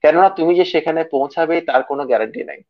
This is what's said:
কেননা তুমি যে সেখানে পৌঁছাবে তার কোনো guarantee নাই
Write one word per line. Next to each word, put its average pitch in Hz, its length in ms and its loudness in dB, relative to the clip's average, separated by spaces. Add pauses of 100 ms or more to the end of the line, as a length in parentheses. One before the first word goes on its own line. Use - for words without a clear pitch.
কেননা 165 280 6
তুমি 170 240 0
যে 185 100 4
সেখানে 160 400 -2
পৌঁছাবে 160 560 -2
তার 131 220 0
কোনো 139 240 -8
guarantee 113 380 -2
নাই 143 260 -16